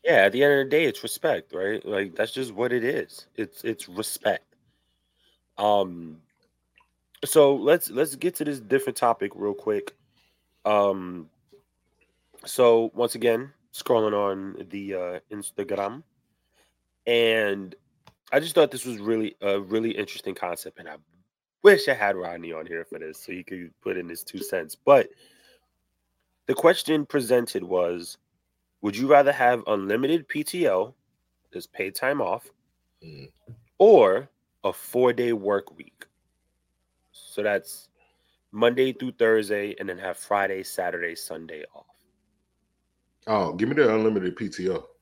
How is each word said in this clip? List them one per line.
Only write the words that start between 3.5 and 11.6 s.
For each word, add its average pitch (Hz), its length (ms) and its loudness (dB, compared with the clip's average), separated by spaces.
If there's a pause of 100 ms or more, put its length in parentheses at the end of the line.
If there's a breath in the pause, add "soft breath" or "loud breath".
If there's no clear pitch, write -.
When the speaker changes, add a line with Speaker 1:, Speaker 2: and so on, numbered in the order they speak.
Speaker 1:
it's 113 240 -8
respect. 95 640 -6 (1040)
Um, 90 640 0 (1040)
so 143 300 6
let's, 143 360 2
let's 135 240 -2
get 170 220 -4
to 151 80 -6
this 143 160 -6
different 123 360 -2
topic 113 380 0
real 101 200 -4
quick. 101 420 -6 (680)
Um, 95 640 0 (1160)